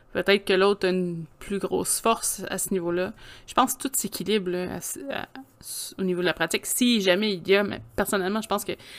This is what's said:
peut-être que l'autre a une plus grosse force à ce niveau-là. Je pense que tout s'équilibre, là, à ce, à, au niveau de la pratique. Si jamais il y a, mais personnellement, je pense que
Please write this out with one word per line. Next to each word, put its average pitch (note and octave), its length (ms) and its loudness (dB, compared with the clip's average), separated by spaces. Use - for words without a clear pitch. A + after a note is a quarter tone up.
peut-être G3+ 320 2
que G3 100 4
l'autre G3 340 4
a - 20 2
une F3 360 -2
plus G3 220 -6
grosse F3+ 400 -2
force - 480 0
à F#3+ 100 -6
ce - 140 -4
niveau-là. F3+ 400 -2
Je - 80 -8
pense B3+ 200 2
que - 80 -14
tout C4 120 -4
s'équilibre, G3 560 -2
là, F3+ 240 -4
à F3 60 -8
ce, - 180 -10
à, - 160 -8
au F#3 40 -2
niveau F3+ 200 0
de F3+ 40 2
la D#3+ 80 2
pratique. E3+ 320 -2
Si A#3+ 340 4
jamais F#3+ 340 4
il E3+ 120 -8
y F#3+ 80 6
a, G3+ 80 6
mais G3+ 200 -4
personnellement, G3 460 0
je G#3+ 80 -8
pense G3+ 160 0
que - 80 -6